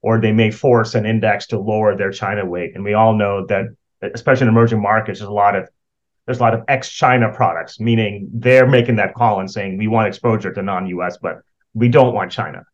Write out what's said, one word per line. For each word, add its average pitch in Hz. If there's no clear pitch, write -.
or 110
they 110
may 110
force 117
an 107
index 110
to 110
lower 107
their 98
China 101
weight. 87
And 98
we 104
all 110
know 101
that, 98
especially 131
in 117
emerging 113
markets, 104
there's 101
a -
lot 101
of, 92
there's 120
a -
lot 113
of 117
ex-China 123
products, 82
meaning 107
they're 127
making 123
that 98
call 110
and 95
saying, 98
"We 107
want 110
exposure 104
to 98
non-U 92
S, 87
but 87
we 120
don't 127
want 95
China." 78